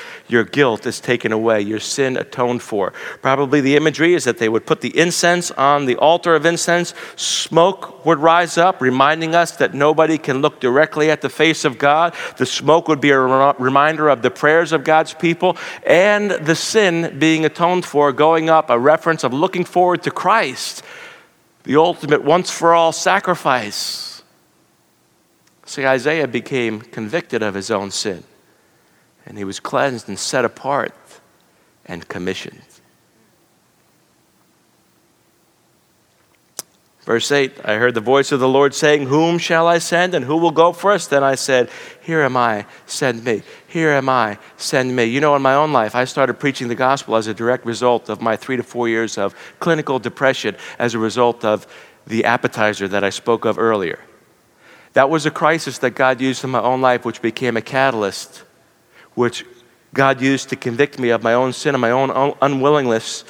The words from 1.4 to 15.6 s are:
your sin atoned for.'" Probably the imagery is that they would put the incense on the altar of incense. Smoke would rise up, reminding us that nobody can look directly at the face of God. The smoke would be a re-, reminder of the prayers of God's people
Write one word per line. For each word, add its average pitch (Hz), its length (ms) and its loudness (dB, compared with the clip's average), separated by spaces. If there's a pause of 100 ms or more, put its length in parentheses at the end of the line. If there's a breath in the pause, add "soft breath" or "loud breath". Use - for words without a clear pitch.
your 104 180 -4
sin 131 380 -4
atoned 123 440 -4
for.'" 98 320 -4 (300 loud breath)
Probably 135 380 2
the 135 160 2
imagery 156 380 2
is 143 100 0
that 120 140 -2
they 113 100 0
would 110 180 -2
put - 140 -2
the - 180 -4
incense 175 540 0
on 143 340 2
the 123 100 2
altar 170 380 2
of 147 100 2
incense. 170 500 0 (200 loud breath)
Smoke - 920 0
would 156 140 2
rise 165 400 2
up, 185 220 2
reminding 156 560 2
us 170 220 2
that 117 160 0
nobody 151 440 2
can 135 220 -2
look 147 180 0
directly 151 500 2
at 151 120 0
the 139 80 -4
face 156 360 0
of 127 140 -2
God. 156 360 2 (220 loud breath)
The 131 100 0
smoke 156 420 2
would 151 120 2
be 143 100 4
a 135 100 4
re-, 131 380 4
reminder 147 500 2
of 123 140 2
the 123 80 2
prayers 156 420 2
of 156 100 0
God's 156 320 2
people 175 420 0 (300 loud breath)